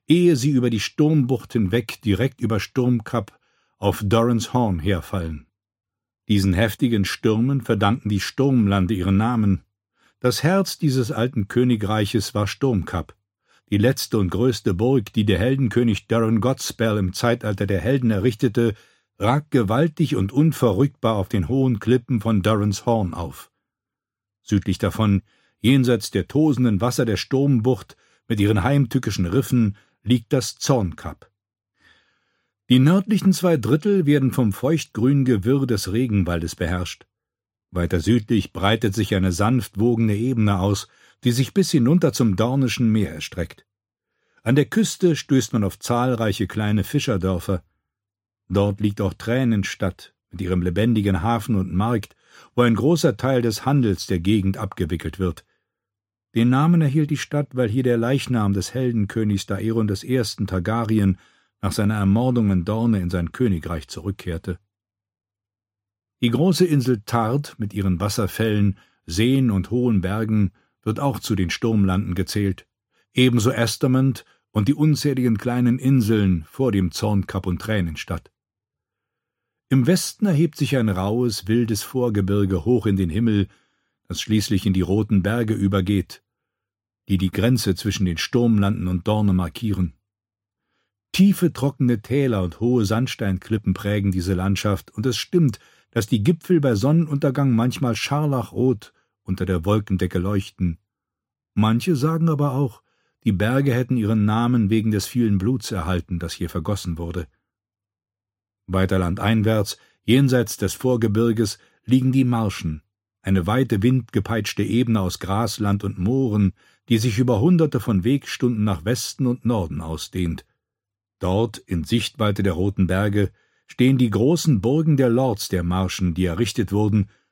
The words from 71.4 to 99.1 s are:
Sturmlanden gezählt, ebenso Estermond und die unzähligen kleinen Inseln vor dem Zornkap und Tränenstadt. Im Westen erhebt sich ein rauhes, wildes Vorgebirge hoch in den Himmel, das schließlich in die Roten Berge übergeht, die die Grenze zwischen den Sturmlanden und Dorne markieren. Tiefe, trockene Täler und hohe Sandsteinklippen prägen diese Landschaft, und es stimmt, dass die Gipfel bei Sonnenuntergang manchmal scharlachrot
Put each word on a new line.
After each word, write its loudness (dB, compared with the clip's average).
Sturmlanden 0
gezählt, -4
ebenso 4
Estermond 0
und 0
die 4
unzähligen 0
kleinen 0
Inseln 2
vor -2
dem 0
Zornkap -2
und -4
Tränenstadt. -6
Im 4
Westen 0
erhebt 2
sich -2
ein 2
rauhes, -2
wildes 0
Vorgebirge 0
hoch 2
in 2
den 0
Himmel, 0
das -8
schließlich 0
in 2
die 2
Roten 2
Berge 0
übergeht, 0
die 2
die 0
Grenze 0
zwischen -4
den -2
Sturmlanden 0
und -4
Dorne 2
markieren. -2
Tiefe, 4
trockene -2
Täler 0
und -6
hohe 2
Sandsteinklippen -2
prägen -2
diese -2
Landschaft, -2
und -6
es -2
stimmt, 0
dass -2
die 0
Gipfel 2
bei 2
Sonnenuntergang 2
manchmal 0
scharlachrot -2